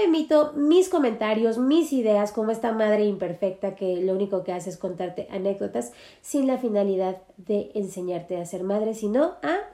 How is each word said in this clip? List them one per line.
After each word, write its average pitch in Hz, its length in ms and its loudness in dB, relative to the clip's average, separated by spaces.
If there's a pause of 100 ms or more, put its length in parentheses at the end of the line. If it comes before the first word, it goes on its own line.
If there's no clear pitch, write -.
emito 311 520 4
mis 320 340 4
comentarios, 226 680 2
mis 294 340 2
ideas, 208 400 2
como 220 180 -2
esta 226 220 -2
madre 214 320 2
imperfecta 190 720 -2
que 180 260 -2
lo 190 120 2
único 196 300 -2
que 185 80 -6
hace 180 180 -8
es 165 80 -12
contarte 180 520 -6
anécdotas 196 640 -4 (300)
sin 277 240 0
la 262 100 2
finalidad 196 600 0 (180)
de 208 380 -4
enseñarte 180 640 -6
a 175 80 -6
ser 185 180 -8
madre, 214 300 0
sino 233 480 0
a 320 160 0 (160)